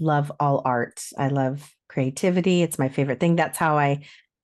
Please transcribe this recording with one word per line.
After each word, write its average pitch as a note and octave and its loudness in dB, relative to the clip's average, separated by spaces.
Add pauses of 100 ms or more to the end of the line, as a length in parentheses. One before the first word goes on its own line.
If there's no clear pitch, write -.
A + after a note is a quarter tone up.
love D3 0
all C#3+ 2
art. B2 -2 (160)
I C#3 0
love C#3 -4 (140)
creativity. F3 0
It's E3 -2
my C3+ 0
favorite C3+ -2
thing. E3+ 4
That's D#3+ -2
how D3+ 2
I C#3+ 0 (400)